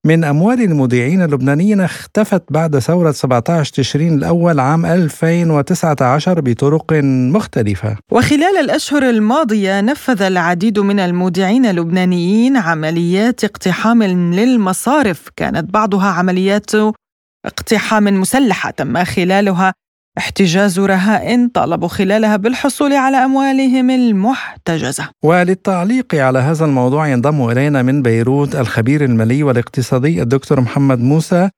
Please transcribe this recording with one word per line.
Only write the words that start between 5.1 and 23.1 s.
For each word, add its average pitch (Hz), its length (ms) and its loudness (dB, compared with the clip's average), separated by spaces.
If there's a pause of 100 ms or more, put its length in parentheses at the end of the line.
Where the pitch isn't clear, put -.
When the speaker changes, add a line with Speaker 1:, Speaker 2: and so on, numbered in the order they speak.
Speaker 1:
وتسعة 151 460 0 (180)
عشر 165 260 0
بطرق 143 520 0 (420)
مختلفة. 110 640 -2 (160)
Speaker 2:
وخلال 294 520 2
الأشهر 285 380 -2
الماضية، 214 760 0
نفذ 240 420 -2
العديد 185 560 0
من 202 220 0
المودعين 185 680 0
اللبنانيين 185 920 0
عمليات 170 880 0
اقتحام 220 580 0
للمصارف، 196 1300 0
كانت 156 380 -4
بعضها 202 340 0
عمليات 185 640 0 (720)
اقتحام - 600 -2
مسلحة 196 680 0
تم 156 340 -4
خلالها 190 680 0 (460)
احتجاز 190 600 0
رهائن 202 680 0
طالبوا 170 400 -2
خلالها 214 480 0
بالحصول 254 560 -2
على 269 240 0